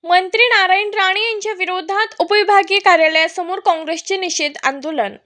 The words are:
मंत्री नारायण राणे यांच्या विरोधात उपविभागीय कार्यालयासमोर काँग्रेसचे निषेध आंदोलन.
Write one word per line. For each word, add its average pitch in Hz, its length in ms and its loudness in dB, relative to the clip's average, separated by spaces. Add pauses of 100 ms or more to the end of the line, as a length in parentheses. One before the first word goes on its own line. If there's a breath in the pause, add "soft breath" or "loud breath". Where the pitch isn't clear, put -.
मंत्री 370 380 0
नारायण 415 460 2
राणे 392 320 0
यांच्या 427 320 -4
विरोधात 370 540 -4 (120)
उपविभागीय 392 600 2
कार्यालयासमोर 330 800 2
काँग्रेसचे 330 580 -2
निषेध 320 360 -4 (100)
आंदोलन. 269 520 -4 (120)